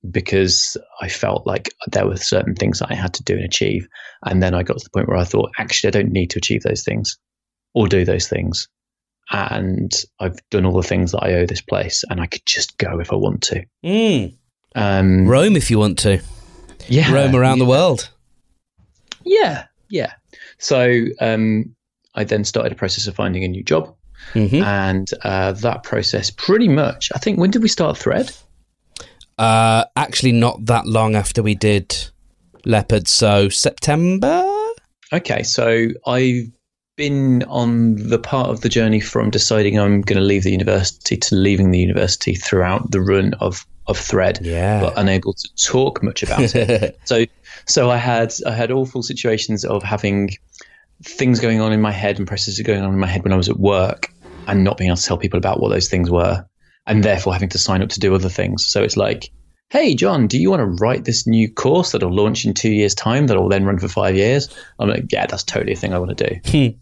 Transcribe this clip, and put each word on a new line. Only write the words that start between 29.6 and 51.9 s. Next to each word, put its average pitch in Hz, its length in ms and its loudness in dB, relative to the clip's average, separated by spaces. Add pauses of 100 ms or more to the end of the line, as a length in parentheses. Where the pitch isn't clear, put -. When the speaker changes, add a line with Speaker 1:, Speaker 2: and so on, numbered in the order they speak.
Speaker 2:
actually, 131 360 0
not 117 360 2
that 117 180 2
long 110 300 2
after 104 260 0
we 107 140 0
did 104 400 0 (720)
Leopard, 107 420 0
so 101 420 4
September? 190 960 0 (640)
Speaker 1:
Okay, 175 320 -2
so 117 440 0 (180)
I've 123 400 0 (520)
been 135 460 0
on 117 520 0
the 110 240 -2
part 131 300 -2
of 113 120 -4
the 117 80 0
journey 110 320 2
from 113 300 -2
deciding 104 480 2
I'm 101 220 4
gonna 98 200 2
leave 98 220 2
the 95 80 2
university 95 640 0
to - 180 0
leaving 95 360 4
the 90 80 4
university 92 560 0
throughout 92 560 0
the 95 100 2
run 98 400 2
of, 95 240 -4 (220)
of 104 100 -2
Thread, 95 440 0
Speaker 2:
Yeah. 87 380 0
Speaker 1:
but 90 160 0
unable 95 380 0
to - 160 -12 (120)
talk - 400 0
much - 220 -4
about - 320 0
it. 110 460 0
Speaker 2:
<laughs> - 40 -20
Speaker 1:
So, 117 200 2 (420)
so 123 240 2
I 120 60 2
had, 117 360 0 (140)
I 117 40 -2
had 117 200 -2
awful 127 320 -2
situations 110 640 -2
of 101 180 -2
having 101 460 -2 (760)
things 123 380 0
going 113 180 2
on 110 140 0
in 107 80 2
my 107 100 0